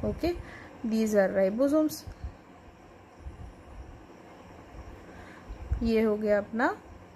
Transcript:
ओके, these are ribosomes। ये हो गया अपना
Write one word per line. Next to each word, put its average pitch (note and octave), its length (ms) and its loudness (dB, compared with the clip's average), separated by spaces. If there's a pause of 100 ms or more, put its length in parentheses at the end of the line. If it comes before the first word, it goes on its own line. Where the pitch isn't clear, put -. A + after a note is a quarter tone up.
ओके, D#4 280 -2 (540)
these A3 280 2
are F#3+ 220 6
ribosomes। C#4 640 2 (3750)
ये A3+ 180 4
हो G#3+ 160 4
गया G#3 200 4
अपना A#3 380 2 (400)